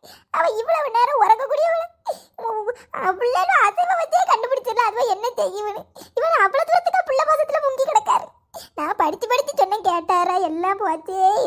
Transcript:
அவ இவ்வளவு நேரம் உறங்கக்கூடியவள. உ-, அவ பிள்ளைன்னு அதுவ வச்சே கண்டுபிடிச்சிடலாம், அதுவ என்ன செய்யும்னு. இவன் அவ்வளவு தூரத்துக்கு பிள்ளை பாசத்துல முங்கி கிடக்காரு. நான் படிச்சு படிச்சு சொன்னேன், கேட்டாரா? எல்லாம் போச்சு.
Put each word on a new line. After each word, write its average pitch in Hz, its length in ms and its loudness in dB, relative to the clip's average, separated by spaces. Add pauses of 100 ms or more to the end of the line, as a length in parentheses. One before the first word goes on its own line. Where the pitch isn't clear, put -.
(360)
அவ 330 80 2 (160)
இவ்வளவு 571 360 0
நேரம் 494 280 2
உறங்கக்கூடியவள. 571 600 2 (600)
உ-, 440 300 -4 (240)
அவ 370 220 -2
பிள்ளைன்னு 508 360 0 (100)
அதுவ 719 240 0 (100)
வச்சே 659 300 0
கண்டுபிடிச்சிடலாம், 466 600 0
அதுவ 466 160 -2 (100)
என்ன 427 100 -6 (140)
செய்யும்னு. 403 420 -6 (360)
இவன் 622 260 2
அவ்வளவு 605 260 0
தூரத்துக்கு 698 400 0
பிள்ளை 539 200 2
பாசத்துல 622 360 0
முங்கி 523 240 -2
கிடக்காரு. - 360 0 (520)
நான் 320 220 -4
படிச்சு 320 300 -2
படிச்சு 554 300 0
சொன்னேன், 403 300 0
கேட்டாரா? 349 440 0 (160)
எல்லாம் 370 320 0
போச்சு. 349 360 -4 (280)